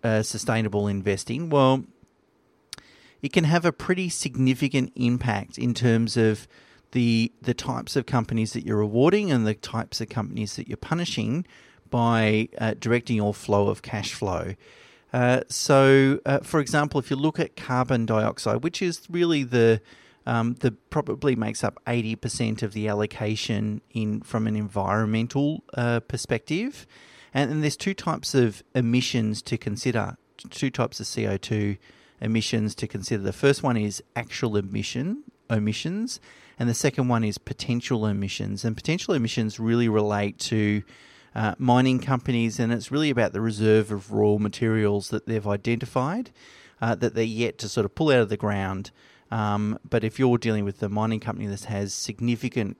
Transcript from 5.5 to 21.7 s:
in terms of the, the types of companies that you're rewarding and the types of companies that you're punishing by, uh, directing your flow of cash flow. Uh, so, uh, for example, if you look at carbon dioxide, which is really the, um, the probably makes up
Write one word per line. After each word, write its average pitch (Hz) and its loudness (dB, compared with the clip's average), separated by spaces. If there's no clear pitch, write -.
in 123 0
terms 113 2
of 110 2
the, 117 2
the 123 0
types - -6
of 131 0
companies 113 -2
that - -8
you're 110 -2
rewarding 143 4
and 117 2
the 107 0
types - -6
of 107 -8
companies 104 -6
that - -10
you're 123 -8
punishing 160 -4
by, 113 2
uh, 110 -2
directing 120 0
your 104 0
flow 101 2
of 101 -4
cash - -8
flow. 90 -4
Uh, 123 4
so, 135 6
uh, 139 2
for - -2
example, 147 0
if - -8
you 143 0
look 156 0
at - -4
carbon 123 0
dioxide, 110 0
which 170 -4
is 175 -4
really 170 2
the, 117 4
um, 117 0
the 123 0
probably 143 0
makes 110 -2
up - -4